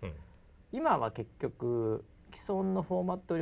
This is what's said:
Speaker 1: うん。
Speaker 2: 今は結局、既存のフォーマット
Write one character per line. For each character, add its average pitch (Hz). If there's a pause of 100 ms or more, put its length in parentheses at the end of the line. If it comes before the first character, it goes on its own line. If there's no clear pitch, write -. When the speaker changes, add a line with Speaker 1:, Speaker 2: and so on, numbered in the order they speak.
Speaker 1:
う 101
ん。 82 (580)
Speaker 2:
今 262
は 117
結 110
局、 117 (300)
既 -
存 190
の 185
フ 180
ォ -
ー -
マ 185
ッ -
ト -